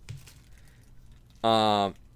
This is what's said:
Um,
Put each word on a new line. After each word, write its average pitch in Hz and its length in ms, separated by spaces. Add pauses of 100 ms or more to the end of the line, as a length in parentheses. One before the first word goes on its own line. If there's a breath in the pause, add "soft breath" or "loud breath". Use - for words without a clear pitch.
(1400 soft breath)
Um, 107 500 (220)